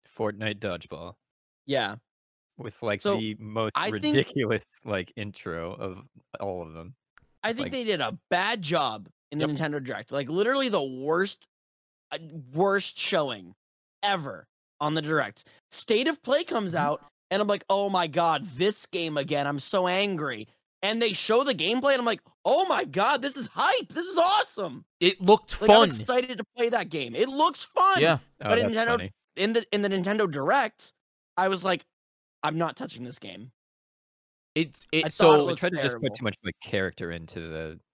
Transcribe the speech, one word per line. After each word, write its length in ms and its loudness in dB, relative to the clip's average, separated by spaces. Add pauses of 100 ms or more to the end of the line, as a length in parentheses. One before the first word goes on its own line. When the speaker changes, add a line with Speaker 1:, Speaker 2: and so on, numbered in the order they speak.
(180)
Speaker 1:
Fortnite 420 -4
dodgeball. 560 -8 (500)
Speaker 2:
Yeah. 300 -2 (600)
Speaker 1:
With, 240 -14
like, 200 0
Speaker 2:
So, 160 0
Speaker 1:
the 220 -4
most 360 -4
Speaker 2:
I 160 0
think 240 0
Speaker 1:
ridiculous, 500 0 (200)
like, 300 -4
intro 580 -8
of 300 -10 (360)
all 220 -6
of 120 -14
them. 200 -16 (500)
Speaker 2:
I 60 -2
Speaker 1:
It's 80 -4
Speaker 2:
think 80 -4
Speaker 1:
like 60 -6
Speaker 2:
they 120 -4
did 180 0
a 160 -4 (120)
bad 320 0
job 480 -2 (220)
in 80 -6
the 80 0
Speaker 3:
Yep. 100 -4
Speaker 2:
Nintendo 260 -4
Direct. 280 -10
Like, 180 -4
literally 400 0
the 140 0
worst, 600 -2 (680)
uh, 80 -8 (340)
worst 440 2
showing 560 -2 (500)
ever 420 -2 (340)
on 140 0
the 80 0
Direct. 440 -2 (260)
State 360 0
of 140 -2
Play 220 2
comes 260 -2
Speaker 1:
Mm-hmm. 80 -2
Speaker 2:
out, 280 0 (260)
and 100 0
I'm 60 2
like, 220 0
"Oh 200 2
my 180 2
God, 380 2 (100)
this 300 -2
game 320 -4
again. 300 0
I'm 120 -2
so 280 0
angry." 600 -2 (360)
And 180 0
they 120 2
show 300 2
the 120 0
gameplay, 380 0
and 60 2
I'm 60 -4
like, 160 0 (220)
"Oh 220 4
my 200 0
God, 360 0
this 160 -6
is 100 -8
hype. 460 0
This 120 -4
is 120 -4
awesome." 640 0 (160)
Speaker 3:
It 220 2
looked 400 4
Speaker 2:
Like, 100 6
I'm 180 10
Speaker 3:
fun. 120 -6
Speaker 2:
excited 360 0
to 60 -10 (140)
play 120 2
that 200 -2
game. 260 -6
It 140 2
looks 340 0
fun. 380 2
Speaker 3:
Yeah. 160 4 (240)
Speaker 1:
Oh, 80 -4
Speaker 2:
But 100 6
in 120 0
Speaker 1:
that's 40 -4 (140)
Speaker 2:
Nintendo, 80 2
Speaker 1:
funny. 140 -6 (260)
Speaker 2:
in 160 0
the, 180 0
in 100 0
the 80 0
Nintendo 400 0
Direct, 640 0 (460)
I 100 2
was 160 0
like, 180 0 (640)
"I'm 140 -2
not 180 0
touching 300 -12
this 140 -14
game." 320 -16 (1040)
Speaker 3:
It's, 400 -6
Speaker 2:
I 40 2
Speaker 3:
it, 60 2
Speaker 2:
thought 100 -2
Speaker 3:
so 200 10
Speaker 2:
it 40 10
Speaker 1:
They 60 6
Speaker 2:
looked 160 -2
Speaker 1:
tried 100 0
to 80 -2
just 180 -2
put 60 -8
Speaker 2:
terrible. 160 -4
Speaker 1:
too 80 -8
much, 180 -2
like, 180 -6
character 480 -4
into 300 -10
the 400 -10 (140)